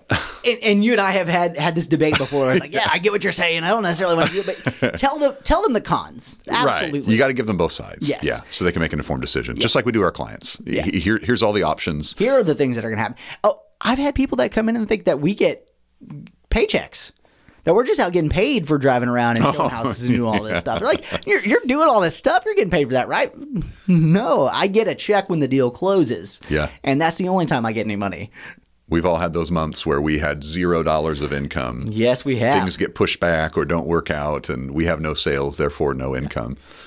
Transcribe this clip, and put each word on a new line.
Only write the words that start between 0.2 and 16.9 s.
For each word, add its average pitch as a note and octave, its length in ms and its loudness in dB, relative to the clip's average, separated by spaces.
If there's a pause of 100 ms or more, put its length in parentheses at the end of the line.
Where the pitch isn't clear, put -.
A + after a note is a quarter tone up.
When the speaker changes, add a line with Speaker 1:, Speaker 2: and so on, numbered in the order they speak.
Speaker 1:
And, A#3+ 200 0
and G#3 220 4
you A#3+ 80 4
and G#3+ 80 4
I F#3+ 100 2
have F#3 160 0
had, F3 280 2
had D#3+ 200 0
this E3+ 100 0
debate D3+ 320 2
before. C3+ 340 0
It's - 100 4
like, C#3+ 100 -12
"Yeah, G#3 200 0
I E3 60 2
get F#3+ 140 0
what G3+ 120 -2
you're F#3+ 100 0
saying. E3 300 0
I F3 60 0
don't A3 140 2
necessarily E3+ 320 0
want D#3+ 160 2
to F#3+ 100 -2
do F#3 80 -4
it," - 320 -6
but B2+ 120 0
Speaker 2:
<laughs> - 40 -8
Speaker 1:
tell C#4 220 0
them, C#4 240 2
tell E4 180 2
them G#4 120 2
the G#3 80 0
cons. - 680 -6
Speaker 2:
Right. A3 200 0 (160)
Speaker 1:
Absolutely. C3 300 -2
Speaker 2:
You A2 60 4
gotta C3+ 140 4
give B2 140 -2
them G2+ 100 0
both E2 160 0
sides. - 360 -6
Speaker 1:
Yes. - 140 -4
Speaker 2:
Yeah. B1+ 160 -2 (100)
So - 160 0
they F2 60 4
can - 100 -4
make D#2+ 120 0
an D#2 60 -4
informed C#2 220 -4
decision, B1 360 -4
Speaker 1:
Yeah. - 40 -4
Speaker 2:
just A#2 140 2
like B2 100 0
we B2 60 2
do A2+ 100 2
our F2 100 2
clients. - 540 -6
Speaker 1:
Yeah. - 220 -4
Speaker 2:
H-, F2+ 160 -2
here, G#2+ 180 2
here's A2+ 220 0
all G#2 100 4
the G2+ 100 2
options. D#2 540 -2
Speaker 1:
Here B3 160 2
are B3+ 100 4
the D#3 120 2
things C3 220 0
that A2+ 80 -6
are A2+ 40 -6
gonna G#2+ 120 -2
happen. A2 160 -4 (260)
Oh, G#3 160 2 (220)
I've B3+ 180 0
had C#4 160 0
people C4 220 0
that B3 140 0
come A3 180 0
in A#3 80 0
and A3 100 -2
think G#3+ 180 -2
that D3 140 2
we F3 160 0
get - 340 -2 (800)
paychecks, - 640 -2 (520)